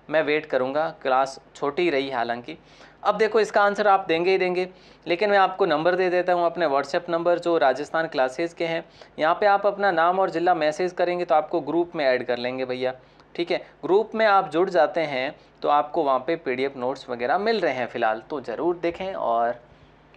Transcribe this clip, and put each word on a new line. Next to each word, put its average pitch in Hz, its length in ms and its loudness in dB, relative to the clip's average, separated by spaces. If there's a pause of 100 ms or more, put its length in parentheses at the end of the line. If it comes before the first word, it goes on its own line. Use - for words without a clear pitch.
(100)
मैं 156 120 2
वेट 151 240 -2
करूँगा, 143 560 -2
क्लास 135 380 0 (140)
छोटी 151 360 -2
रही 139 200 -2
हालांकि। 120 480 -6 (460)
अब 202 120 2
देखो 214 240 2
इसका 208 220 2
आंसर 208 260 2
आप 196 200 4
देंगे 165 220 2
ही 190 80 4
देंगे, 180 300 -2 (380)
लेकिन 175 240 0
मैं 202 80 6
आपको 185 280 2
नंबर 160 280 2
दे 180 160 0
देता 180 220 2
हूँ 175 140 2
अपने 170 200 0
WhatsApp 143 420 -2
नंबर 170 300 0
जो 170 200 0
राजस्थान 147 480 0
क्लासेज 151 460 -2
के 170 140 -4
हैं। 165 180 -6 (340)
यहाँ 156 160 2
पे 190 120 0
आप 202 200 4
अपना 196 240 2
नाम 175 280 2
और 190 120 2
ज़िला 175 240 2
मैसेज 156 380 0
करेंगे 175 320 -2
तो 170 100 2
आपको 156 260 2
ग्रुप 165 340 -2
में 160 100 -2
ऐड 127 220 2
कर 120 100 -2
लेंगे 127 280 -4
भैया, 127 300 -4 (400)
ठीक 170 160 -4
है। 165 80 0
ग्रुप 196 560 -2
में 220 120 2
आप 196 220 4
जुड़ 170 220 0
जाते 165 300 2
हैं 139 360 -4 (260)
तो 151 60 0
आपको 147 340 0
वहाँ 135 240 2
पे 165 100 0
पीडीएफ़ 135 420 -4
नोट्स 127 320 -6
वगैरह 123 280 -2
मिल 220 220 -2
रहे 165 120 0
हैं 127 140 -4
फ़िलहाल, 113 440 -2
तो 151 100 -6
ज़रूर 127 360 -4
देखें 170 380 -6
और 117 460 -2 (560)